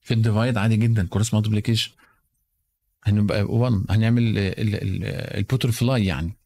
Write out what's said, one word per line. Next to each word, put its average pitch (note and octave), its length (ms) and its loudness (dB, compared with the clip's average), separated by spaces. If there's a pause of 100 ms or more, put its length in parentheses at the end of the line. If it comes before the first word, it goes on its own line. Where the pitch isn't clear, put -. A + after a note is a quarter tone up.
في - 140 -4
الديفايد A2+ 420 2
عادي A2 200 2
جدًا A2 300 2
كروس G#2+ 280 -2
مالتيبليكيشن. G#2+ 580 0 (1120)
هنبقى G#2 380 2
وان، A2+ 480 0
هنعمل A2+ 320 2
ال-، A2 160 0
ال-، G2+ 360 -2
ال-، F#2+ 600 -6
البوتر A#2+ 360 -2
فلاي A#2+ 340 0
يعني. E2+ 400 -4